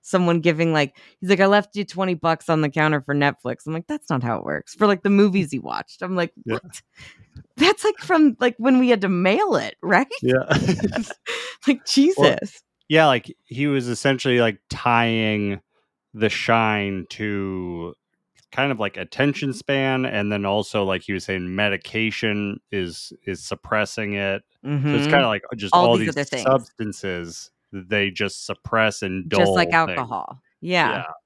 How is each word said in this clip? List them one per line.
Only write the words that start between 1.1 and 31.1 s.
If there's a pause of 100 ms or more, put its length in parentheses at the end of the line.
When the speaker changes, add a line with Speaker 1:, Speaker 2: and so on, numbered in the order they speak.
Speaker 1:
he's
like,
"I
left
you
twenty
bucks
on
the
counter
for
Netflix."
I'm
like,
"That's
not
how
it
works."
For,
like,
the
movies
he
watched.
I'm
like, (140)
Speaker 2:
Yeah.
Speaker 1:
"What?" (760)
That's,
like,
from,
like,
when
we
had
to
mail
it,
right? (140)
Speaker 2:
Yeah.
<laughs> (240)
Speaker 1:
<laughs>
Like,
Jesus.
Speaker 2:
Well, (520)
yeah,
like, (120)
he
was
essentially,
like, (100)
tying (520)
The
Shine
to (560)
kind
of,
like,
attention
span,
and
then
also,
like
he
was
saying,
medication (120)
is, (120)
is
suppressing
it. (200)
So
it's
Speaker 1:
Mm-hmm.
Speaker 2:
kinda
like (120)
just
Speaker 1:
All
Speaker 2:
all
Speaker 1:
these
Speaker 2:
these
Speaker 1:
other
things.
Speaker 2:
substances (220)
that
they
just
suppress
and
Speaker 1:
Just
like
Speaker 2:
dull
things.
Speaker 1:
alcohol. (200)
Yeah.
Speaker 2:
Yeah. (220)